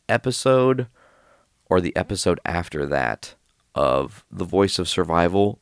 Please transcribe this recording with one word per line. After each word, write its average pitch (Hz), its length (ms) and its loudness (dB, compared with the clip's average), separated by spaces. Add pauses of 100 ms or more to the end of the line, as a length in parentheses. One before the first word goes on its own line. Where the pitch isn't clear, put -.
(100)
episode 127 760 0 (840)
or 92 100 4
the 87 160 -2
episode 92 480 0
after 82 400 -4
that 65 500 -4 (400)
of 69 560 0
The 92 140 -8
Voice 95 340 2
of 90 120 -4
Survival, 87 720 0